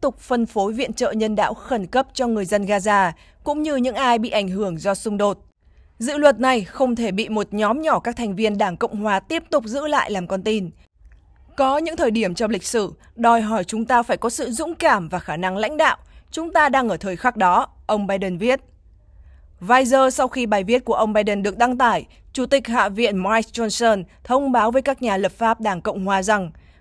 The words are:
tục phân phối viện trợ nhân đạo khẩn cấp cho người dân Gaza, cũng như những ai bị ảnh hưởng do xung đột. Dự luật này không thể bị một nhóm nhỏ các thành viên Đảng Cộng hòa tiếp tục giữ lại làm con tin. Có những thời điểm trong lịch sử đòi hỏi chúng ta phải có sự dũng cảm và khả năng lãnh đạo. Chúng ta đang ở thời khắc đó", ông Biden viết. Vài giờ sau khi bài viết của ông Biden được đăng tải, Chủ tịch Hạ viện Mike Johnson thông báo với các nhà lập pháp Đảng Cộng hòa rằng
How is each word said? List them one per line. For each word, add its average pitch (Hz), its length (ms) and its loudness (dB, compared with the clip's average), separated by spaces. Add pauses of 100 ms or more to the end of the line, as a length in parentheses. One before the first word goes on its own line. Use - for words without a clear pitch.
tục 269 180 -2
phân 240 260 -2
phối 208 280 -2
viện 226 200 -4
trợ 240 180 -2
nhân 220 240 -2
đạo 214 180 2
khẩn 220 340 -6
cấp 269 260 0
cho 254 140 -4
người 214 180 -2
dân 202 200 0
Gaza, 196 460 2 (320)
cũng 302 200 -2
như 302 120 -2
những 254 200 0
ai 240 240 2
bị 220 100 -4
ảnh 202 180 -2
hưởng 185 300 -4
do 190 180 -2
xung 208 220 -6
đột. 202 280 0 (520)
Dự 285 200 -4
luật 285 220 6
này 247 240 2
không 240 320 -2
thể 226 160 -2
bị 196 180 -2
một 214 240 -2
nhóm 214 280 0
nhỏ 294 180 2
các 233 160 -6
thành 214 200 -6
viên 214 220 0
Đảng 190 200 -2
Cộng 233 180 -4
hòa 202 240 0
tiếp 330 300 -6
tục 277 160 0
giữ 277 220 -4
lại 294 240 0
làm 180 160 -4
con 190 160 -4
tin. 214 260 -2 (880)
Có 269 200 2
những 320 180 -4
thời 277 160 0
điểm 208 240 -2
trong 220 160 -2
lịch 190 120 -4
sử 214 300 -4 (220)
đòi 233 260 4
hỏi 214 220 -2
chúng 220 220 -4
ta 240 180 2
phải 233 140 -2
có 226 120 -2
sự 247 220 -6
dũng 320 240 -6
cảm 220 340 2
và 180 100 -4
khả 156 180 -8
năng 185 200 -2
lãnh 254 200 -2
đạo. 302 200 2 (340)
Chúng 330 220 -8
ta 302 160 4
đang 254 200 2
ở 180 80 -2
thời 190 180 -6
khắc 247 220 -2
đó", 190 300 4 (200)
ông 208 200 0
Biden 190 300 -2
viết. 247 220 0 (1000)
Vài 247 260 4
giờ 262 240 6
sau 262 180 0
khi 254 180 -2
bài 208 180 0
viết 240 220 0
của 226 80 0
ông 220 200 0
Biden 208 300 0
được 190 140 -2
đăng 247 200 2
tải, 226 280 2 (280)
Chủ 254 120 -2
tịch - 220 2
Hạ 226 220 2
viện 202 340 0
Mike 220 300 0
Johnson 226 500 0 (200)
thông 269 280 2
báo 233 200 4
với 262 100 2
các 262 200 -2
nhà 214 160 0
lập 190 140 0
pháp 226 300 0
Đảng 196 200 -2
Cộng 196 240 -4
hòa 190 180 2
rằng 190 280 0 (300)